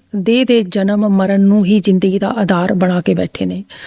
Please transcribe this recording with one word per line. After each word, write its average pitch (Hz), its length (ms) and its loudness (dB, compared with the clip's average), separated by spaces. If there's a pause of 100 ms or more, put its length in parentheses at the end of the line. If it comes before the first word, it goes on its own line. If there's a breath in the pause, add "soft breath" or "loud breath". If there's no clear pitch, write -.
(160)
ਦੇਹ 226 300 0
ਦੇ 233 180 2
ਜਨਮ 202 460 -2
ਮਰਨ 196 320 2
ਨੂੰ 202 240 4
ਹੀ 208 140 2
ਜ਼ਿੰਦਗੀ 190 400 0
ਦਾ 190 80 -4
ਆਧਾਰ 196 460 0
ਬਣਾ 180 280 0
ਕੇ 185 120 0
ਬੈਠੇ 180 320 -4
ਨੇ। 180 180 -8 (240 loud breath)